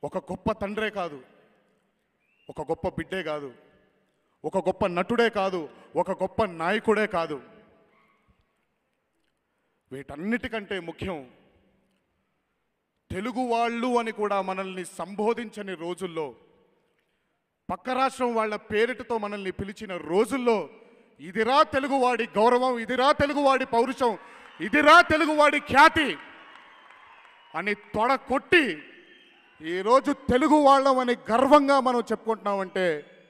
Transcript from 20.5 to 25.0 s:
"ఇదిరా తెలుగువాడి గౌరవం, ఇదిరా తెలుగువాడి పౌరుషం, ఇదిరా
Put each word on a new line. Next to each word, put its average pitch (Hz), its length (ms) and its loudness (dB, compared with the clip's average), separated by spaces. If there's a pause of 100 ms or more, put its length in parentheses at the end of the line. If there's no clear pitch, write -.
"ఇదిరా 220 420 2
తెలుగువాడి 262 640 0
గౌరవం, 247 520 2
ఇదిరా 247 340 0
తెలుగువాడి 277 540 2
పౌరుషం, 233 520 0 (420)
ఇదిరా 294 400 8